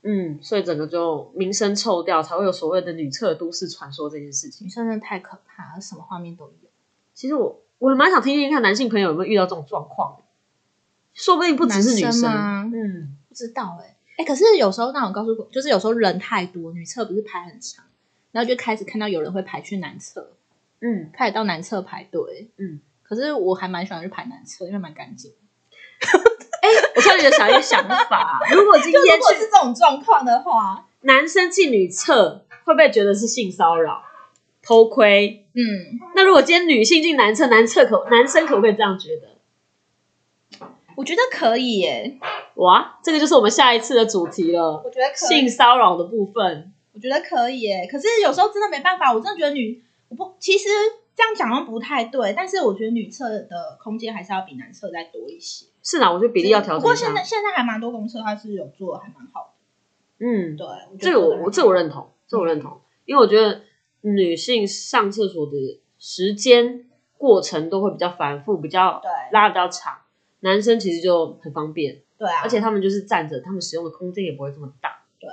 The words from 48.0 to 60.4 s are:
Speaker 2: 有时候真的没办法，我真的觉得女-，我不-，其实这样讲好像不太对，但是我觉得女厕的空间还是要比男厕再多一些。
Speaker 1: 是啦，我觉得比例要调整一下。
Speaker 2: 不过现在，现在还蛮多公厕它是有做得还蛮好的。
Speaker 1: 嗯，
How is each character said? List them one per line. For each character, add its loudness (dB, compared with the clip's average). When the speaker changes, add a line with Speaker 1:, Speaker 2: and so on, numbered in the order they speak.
Speaker 2:
有 2
时 0
候 2
真 -4
的 -2
没 -8
办 0
法， 2
我 0
真 -8
的 -12
觉 0
得 0
女-， -8
我 -18
不-， -12
其 2
实 -2
这 0
样 -2
讲 -4
好 -2
像 -4
不 -10
太 -4
对， -4
但 -6
是 -4
我 0
觉 -8
得 -4
女 -4
厕 -12
的 -12
空 -10
间 -10
还 -12
是 -10
要 -4
比 -18
男 -20
厕 -14
再 -12
多 -18
一 -20
些。 -18
Speaker 1:
是 -6
啦， 4
我 -2
觉 2
得 -2
比 2
例 0
要 6
调 -4
整 -2
一 -6
下。 -
Speaker 2:
不 0
过 4
现 -4
在， -4
现 -6
在 -6
还 -2
蛮 -6
多 -10
公 -10
厕 -12
它 -6
是 -16
有 -10
做 -10
得 -14
还 -20
蛮 -20
好 -18
的。 -6
Speaker 1:
嗯， -2